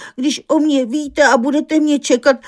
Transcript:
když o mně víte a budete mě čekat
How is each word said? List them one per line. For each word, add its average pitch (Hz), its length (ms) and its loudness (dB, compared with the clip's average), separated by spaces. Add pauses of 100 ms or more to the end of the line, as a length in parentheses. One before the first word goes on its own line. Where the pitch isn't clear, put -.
(160)
když 262 320 -4
o 311 120 2
mně 285 260 0
víte 285 380 -2
a 262 140 4
budete 294 420 0
mě 302 200 0
čekat 262 360 0 (120)